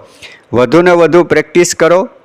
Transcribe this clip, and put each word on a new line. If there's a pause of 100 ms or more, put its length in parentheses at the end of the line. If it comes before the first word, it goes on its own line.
(520)
વધુને
વધુ
પ્રેક્ટિસ
કરો (160)